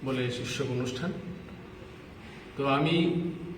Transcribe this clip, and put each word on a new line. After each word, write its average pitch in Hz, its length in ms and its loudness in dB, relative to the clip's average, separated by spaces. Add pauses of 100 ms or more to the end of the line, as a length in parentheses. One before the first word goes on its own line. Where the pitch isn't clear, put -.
বলে 127 260 2
শীর্ষক 123 400 -2
অনুষ্ঠান। 123 420 0 (1400)
তো 139 100 2
আমি 165 480 6 (440)